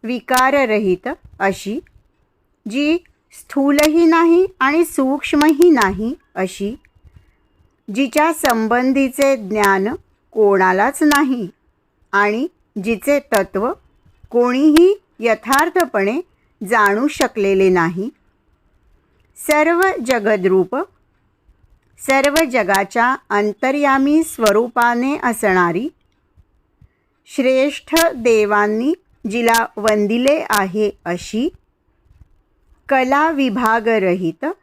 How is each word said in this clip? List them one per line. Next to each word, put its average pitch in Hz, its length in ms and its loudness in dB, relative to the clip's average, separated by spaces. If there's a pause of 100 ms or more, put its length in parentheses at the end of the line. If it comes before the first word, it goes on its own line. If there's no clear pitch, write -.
विकाररहित 240 1040 0 (320)
अशी, 196 400 -4 (880)
जी 294 280 -2 (340)
स्थूलही 294 760 0
नाही 330 400 4 (140)
आणि 294 260 2
सूक्ष्मही 294 840 2
नाही 220 460 0 (200)
अशी, 196 400 -6 (1200)
जिच्या 294 380 0
संबंधीचे 262 1000 0
ज्ञान 202 520 0 (440)
कोणालाच 196 720 2
नाही 269 460 2 (640)
आणि 208 340 0 (360)
जिचे 226 360 0
तत्व 196 540 -4 (560)
कोणीही 294 680 4 (240)
यथार्थपणे 254 1000 -2 (400)
जाणू 214 460 0
शकलेले 196 600 0
नाही, 180 400 0 (1300)
सर्व 311 440 0 (260)
जगद्रूप, 202 680 0 (1300)
सर्व 269 340 0 (160)
जगाच्या 226 640 0 (140)
अंतर्यामी 269 920 0
स्वरूपाने 240 1000 0
असणारी, 196 680 0 (1400)
श्रेष्ठ 262 680 -2 (200)
देवांनी 220 800 0 (380)
जिला 233 340 0 (120)
वंदिले 220 720 0
आहे 202 420 -2 (140)
अशी, 214 440 -6 (1400)
कला 277 420 0
विभागरहित 220 1120 -2 (180)